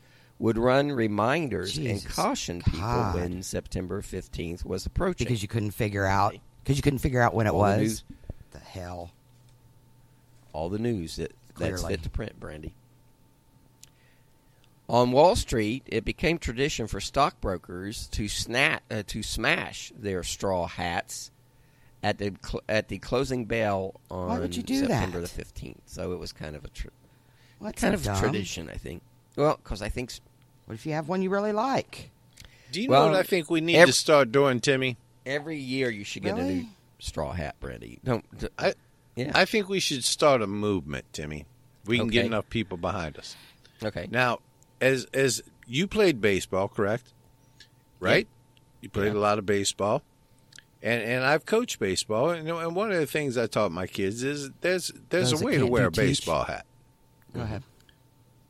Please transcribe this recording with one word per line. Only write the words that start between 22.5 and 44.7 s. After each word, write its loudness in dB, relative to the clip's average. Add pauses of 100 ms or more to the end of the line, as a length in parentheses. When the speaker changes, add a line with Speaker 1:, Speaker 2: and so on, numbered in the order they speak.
Speaker 1:
at 0
the -6
closing -2
bell -2 (100)
on -4
Speaker 2:
Why -2
would -4
you -4
do -2
Speaker 1:
September 0
Speaker 2:
that? -6
Speaker 1:
the -
fifteenth. -12
So -8
it -8
was -12
kind -12
of -14
a -12
tr-, -10 (680)
Speaker 2:
Well, -10
that's -8
Speaker 1:
kind 4
Speaker 2:
so 0
Speaker 1:
of -6
Speaker 2:
dumb. 0
Speaker 1:
tradition, -2
I -12
think. -12 (320)
Well, 2
'cause -8
I -4
think -6
s- -16 (460)
Speaker 2:
What -12
if -12
you -4
have -4
one 0
you 0
really 0
like? -4 (600)
Speaker 3:
Do -4
you -2
Speaker 1:
Well, 8
Speaker 3:
know 6
what 4
I 4
think 0
we 2
need 4
Speaker 1:
ev- 12
Speaker 3:
to 4
start 4
doing, 4
Timmy? 0 (260)
Speaker 1:
every -6
year -2
you -6
should -10
get -2
a -2
new -2
Speaker 2:
Really? -2 (320)
Speaker 1:
straw -6
hat, -6
Brandy. -12
Don't. -2 (140)
D-, -8 (100)
Speaker 3:
I, 0 (420)
Speaker 1:
yeah. -4
Speaker 3:
I 6
think 0
we 0
should -2
start 4
a -2
movement, -2
Timmy. -8 (420)
We 2
can 0
get 2
Speaker 1:
Okay. 4
Speaker 3:
enough -2
people -4
behind -4
us. -14 (480)
Speaker 1:
Okay. -4
Speaker 3:
Now, 2 (420)